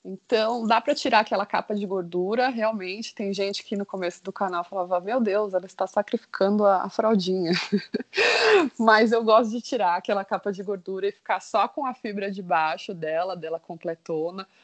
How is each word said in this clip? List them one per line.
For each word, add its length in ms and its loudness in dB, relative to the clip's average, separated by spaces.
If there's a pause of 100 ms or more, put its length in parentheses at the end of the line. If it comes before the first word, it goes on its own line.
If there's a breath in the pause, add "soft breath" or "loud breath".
Então, 640 0
dá 140 4
pra 140 0
tirar 260 4
aquela 240 0
capa 300 -4
de 120 -4
gordura, 640 -2
realmente. 680 -4
Tem 180 -4
gente 320 -4
que 120 -6
no 80 -4
começo 380 -6
do 100 -10
canal 300 -4
falava, 380 -2
"Meu 200 -2
Deus, 340 0
ela 120 -2
está 200 -4
sacrificando 800 0
a, 200 4
a 40 -6
fraldinha." 640 2
<laughs> 1300 2
Mas 340 6
eu 120 2
gosto 260 6
de 100 -6
tirar 360 0
aquela 280 -2
capa 280 -4
de 100 -8
gordura 460 -4
e 40 -2
ficar 280 -4
só 260 0
com 200 -6
a 80 -6
fibra 360 -6
de 120 -10
baixo 520 -2
dela, 420 -4
dela 220 -8
completona, 880 -8 (180 soft breath)